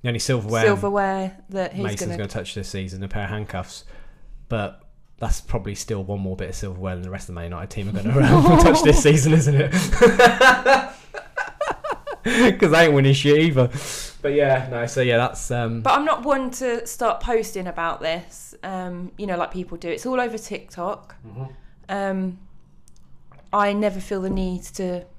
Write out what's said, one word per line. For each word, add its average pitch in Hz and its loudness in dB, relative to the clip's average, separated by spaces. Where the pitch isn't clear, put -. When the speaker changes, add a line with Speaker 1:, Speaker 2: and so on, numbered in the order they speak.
Speaker 1:
The 123 -4
only 117 -4
silverware 113 -2
Speaker 2:
Silverware 190 -2
that 190 -6
he's 196 -6
Speaker 1:
Mason's 196 -6
Speaker 2:
gonna 175 -6
Speaker 1:
gonna 101 -8
touch 95 -10
this 101 -10
season, 95 -10
a 95 -10
pair 101 -4
of 95 -8
handcuffs. 104 -10
But 107 -6
that's - -2
probably 101 -6
still 98 -6
one 101 -6
more 95 -6
bit 95 -10
of 92 -10
silverware 92 -8
than 90 -8
the 92 -10
rest 95 -12
of - -16
the 87 -10
Man 85 -10
United 85 -10
team 101 -8
are 101 -6
Speaker 2:
<laughs> - -
Speaker 1:
gonna 101 -2
<laughs> 147 8
touch 302 8
this - 8
season, 151 6
isn't 147 4
it? 139 2
<laughs> - 2
'Cause 170 4
they 165 6
ain't 151 4
winning 135 4
shit 147 4
either. 135 4
But 143 -2
yeah, 135 2
no, 120 -4
so 131 -4
yeah, 120 2
that's, - -2
um, 117 -4
Speaker 2:
But 262 2
I'm 285 0
not 302 -2
one 269 -2
to 233 -6
start - -4
posting 208 -4
about 165 -6
this, - -8
um, 180 -10
you 202 -8
know, 180 -4
like - -4
people 180 -10
do. 175 -10
It's 190 -8
all 254 -2
over 233 -4
TikTok. - -12
Speaker 1:
Mm-hmm. 113 -14
Speaker 2:
Um, 190 -6
I 202 2
never 202 -2
feel 190 -6
the 190 -4
need 185 -4
to 180 -8